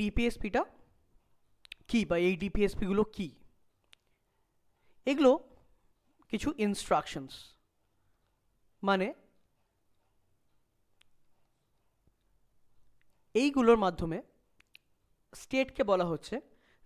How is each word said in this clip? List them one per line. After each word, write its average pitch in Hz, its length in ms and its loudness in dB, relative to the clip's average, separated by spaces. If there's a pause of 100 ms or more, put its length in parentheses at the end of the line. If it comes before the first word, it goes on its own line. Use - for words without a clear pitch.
ডিপিএসপিটা 233 600 -2 (1300)
কী 233 100 0 (100)
বা 170 80 0 (100)
এই 185 160 0
ডিপিএসপিগুলো 196 600 0 (120)
কী? 185 120 -8 (1800)
এগুলো 269 200 6 (1000)
কিছু 220 180 -4 (180)
ইনস্ট্রাকশনস, 151 680 -4 (1500)
মানে 196 240 0 (4000)
এইগুলোর 247 520 4
মাধ্যমে 170 320 -4 (1200)
স্টেটকে 262 500 -2
বলা 185 200 2
হচ্ছে - 240 -8 (500)